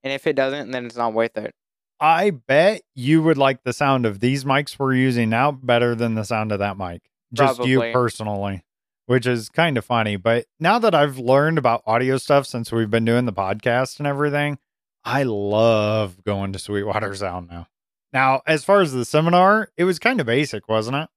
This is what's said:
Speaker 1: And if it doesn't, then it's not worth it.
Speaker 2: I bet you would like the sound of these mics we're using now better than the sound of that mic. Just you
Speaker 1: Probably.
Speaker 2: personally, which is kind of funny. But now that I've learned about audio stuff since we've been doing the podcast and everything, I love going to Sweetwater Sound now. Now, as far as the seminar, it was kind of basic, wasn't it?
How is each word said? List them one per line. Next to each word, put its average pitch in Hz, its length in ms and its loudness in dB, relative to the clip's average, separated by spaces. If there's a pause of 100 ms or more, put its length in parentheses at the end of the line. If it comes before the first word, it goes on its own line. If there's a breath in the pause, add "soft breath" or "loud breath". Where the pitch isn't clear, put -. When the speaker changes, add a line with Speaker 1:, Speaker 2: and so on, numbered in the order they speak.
Speaker 1:
And 135 80 -6
if 135 140 -6
it 151 80 0
doesn't, 135 380 -2
then 123 140 -8
it's 117 100 -14
not 120 180 -2
worth 113 240 0
it. 107 160 -10 (460)
Speaker 2:
I 165 300 2
bet 156 520 2 (120)
you 147 280 2
would 156 160 2
like 135 240 2
the 127 100 -4
sound 135 340 0
of 101 140 -2
these 131 240 0
mics 139 340 -2
we're 131 160 0
using 123 360 2
now 131 220 2
better 120 420 2
than 113 220 -2
the 110 80 -4
sound 107 280 -4
of 101 60 -4
that 98 180 -4
mic. 87 260 -10 (300)
Just 127 320 0
you 127 140 2
Speaker 1:
Probably. 117 140 -2
Speaker 2:
personally, 104 720 -4 (420)
which 123 200 2
is 120 220 -2
kind 160 300 0
of 104 80 -6
funny. 110 300 -2
But 113 300 0 (140)
now 190 200 2
that 220 140 2
I've 147 220 2
learned 135 420 2
about 117 280 0
audio 131 320 0
stuff 139 280 2
since 117 240 -8
we've 113 200 -2
been 113 160 0
doing 120 180 2
the 117 80 -4
podcast 107 680 -2
and 147 60 -4
everything, 147 520 -2 (460)
I 127 180 -2
love 107 1000 0
going 98 280 -4
to 95 60 -8
Sweetwater 101 560 -4
Sound 90 340 -8
now. 85 200 -16 (440)
Now, 135 340 2
as 156 180 0
far 202 160 4
as 160 120 0
the 127 140 -4
seminar, 180 720 2
it 170 60 2
was 180 140 0
kind 240 220 0
of 131 60 -2
basic, 120 420 -2
wasn't 110 280 -2
it? 156 200 -6